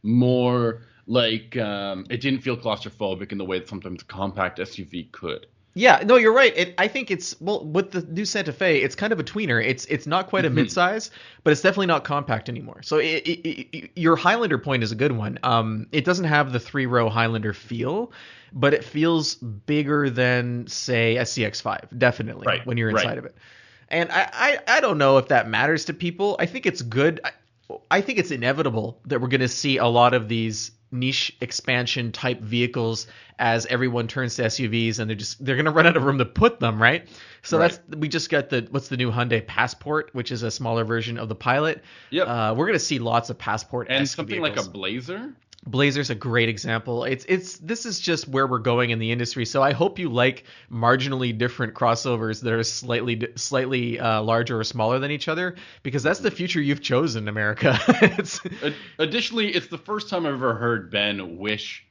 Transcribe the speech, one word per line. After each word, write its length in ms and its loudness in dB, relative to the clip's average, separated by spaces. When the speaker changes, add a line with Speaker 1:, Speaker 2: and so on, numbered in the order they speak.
Speaker 1:
more 760 2
like, 500 0
um, 520 -4
it 140 -6
didn't 180 0
feel 160 -4
claustrophobic 760 -6
in 60 -6
the 60 -6
way 140 -2
that 100 -8
sometimes 340 -10
a 40 -20
compact 540 -4
S 180 -10
U 80 -12
V 260 -12
could. 340 -10
Speaker 2:
Yeah, 300 6
no, 80 8
you're 180 8
right. 240 6
It, 220 0
I 80 2
think 240 -6
it's, 300 -6
well, 240 -4
with 260 -2
the 120 -4
new 220 -6
Santa 280 -4
Fe, 280 2
it's 140 0
kind 180 -2
of 60 0
a 60 -4
tweener. 380 0
It's, 240 -2
it's 200 -4
not 220 0
quite 160 2
a 40 2
Speaker 1:
Mm-hmm. 120 2
Speaker 2:
midsize, 500 0
but 80 4
it's 120 4
definitely 260 4
not 160 2
compact 440 -2
anymore. 340 -10
So 160 0
it, 280 0
it, 220 -2
it, 280 -8
it, 200 -14
your 180 6
Highlander 420 2
point 280 0
is 80 -4
a 20 -4
good 160 2
one. 320 -4
Um, 480 0
it 140 0
doesn't 220 2
have 260 2
the 80 0
three-row 500 0
Highlander 420 0
feel, 600 -6
but 200 4
it 120 0
feels 500 0
bigger 760 0
than, 580 0
say, 480 0
a 100 0
C 180 -2
X 160 -4
five, 280 -6
definitely, 480 0
Speaker 1:
Right, 180 0
Speaker 2:
when 140 -2
you're 140 0
Speaker 1:
right. 100 2
Speaker 2:
inside 160 -2
of 60 -12
it. 100 -16
And 240 -2
I, 200 0
I, 440 2
I 40 4
don't 160 2
know 220 6
if 100 2
that 200 4
matters 380 2
to 60 -6
people. 460 -2
I 80 0
think 200 -6
it's 160 -2
good. 420 2
I, 80 -6
I 100 4
think 200 -2
it's 100 -2
inevitable 760 -2
that 140 -2
we're 60 -2
gonna 220 2
see 300 0
a 80 4
lot 280 6
of 140 0
these 420 -4
niche 480 -2
expansion 720 -2
type 280 -4
vehicles 680 -2
as 260 2
everyone 400 0
turns 300 -4
to 80 0
S 160 -2
U 80 0
Vs, 320 0
and 100 -2
they're 60 -2
just, 280 -10
they're 120 0
gonna 160 2
run 160 8
out 80 6
of 80 4
room 140 2
to 60 4
put 360 2
them, 200 0
right? 280 4
So 160 0
Speaker 1:
Right. 140 6
Speaker 2:
that's, 100 -10
we 80 0
just 240 -4
got 180 2
the, 220 0
what's 180 -4
the 80 -4
new 140 0
Hyundai 340 0
Passport, 680 -2
which 180 -6
is 140 -6
a 80 -4
smaller 320 -2
version 340 -4
of 100 -8
the 60 -6
Pilot. 480 0
Speaker 1:
Yep. 180 0
Speaker 2:
Uh, 280 0
we're 100 2
gonna 120 2
see 220 -2
lots 300 0
of 80 -8
Passport-esque 600 -4
Speaker 1:
And 100 0
something 320 -6
like 120 -2
a 100 -4
Speaker 2:
vehicles. 60 -8
Speaker 1:
Blazer? 680 -8
Speaker 2:
Blazer's 440 0
a 40 -2
great 360 0
example. 540 -4
It's, 220 -4
it's, 300 -2
this 300 -8
is 120 -6
just 300 -2
where 180 2
we're 120 -2
going 320 2
in 80 0
the 120 -2
industry. 360 -2
So 160 0
I 100 4
hope 260 0
you 120 -4
like 340 2
marginally 640 0
different 360 -2
crossovers 720 0
that 100 0
are 100 0
slightly 540 -2
d-, 200 -4
slightly, 640 -2
uh, 220 0
larger 400 0
or 40 -4
smaller 340 0
than 120 -4
each 160 -6
other, 300 -4
because 200 -4
that's 180 0
the 100 0
future 300 -2
you've 220 0
chosen, 460 0
America. 560 2
<laughs> 40 6
It's 240 -8
Speaker 1:
Ad-, 120 -2
additionally, 560 -2
it's 140 -2
the 100 -10
first 320 -8
time 160 -2
I've 80 -2
ever 200 0
heard 360 -2
Ben 480 -2
wish 520 -6